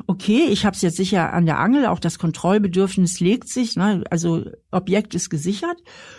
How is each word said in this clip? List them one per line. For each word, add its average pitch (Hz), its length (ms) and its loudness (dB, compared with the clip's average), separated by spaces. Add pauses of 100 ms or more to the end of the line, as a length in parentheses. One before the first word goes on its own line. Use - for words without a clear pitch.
Okay, 214 440 2
ich 208 140 0
hab's 202 200 0
jetzt 170 140 0
sicher 185 360 0
an 175 140 2
der 156 100 2
Angel. 247 300 4
Auch 175 120 -2
das - 200 -4
Kontrollbedürfnis 185 1000 0
legt 202 300 0
sich, 247 260 -4
ne? 190 360 0
Also 165 340 0 (240)
Objekt 190 460 -2
ist - 160 -6
gesichert. 208 500 -4 (380)